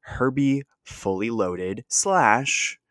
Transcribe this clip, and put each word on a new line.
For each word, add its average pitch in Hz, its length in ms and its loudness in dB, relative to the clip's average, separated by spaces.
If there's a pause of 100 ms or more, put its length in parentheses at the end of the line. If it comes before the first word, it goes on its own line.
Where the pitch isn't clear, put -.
Herbie 135 600 0 (200)
Fully 98 460 -4
Loaded 95 600 -4
slash 135 880 2 (120)